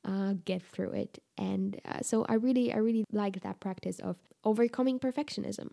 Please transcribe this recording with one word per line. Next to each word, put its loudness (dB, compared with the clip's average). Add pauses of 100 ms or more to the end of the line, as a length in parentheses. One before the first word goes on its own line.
uh, 0 (100)
get -2
through -4
it." -4 (180)
And, -2
uh, -6
so 2
I 2
really, 4
I 0
really 4
like -2
that -6
practice -6
of -4 (260)
overcoming 4
perfectionism. -4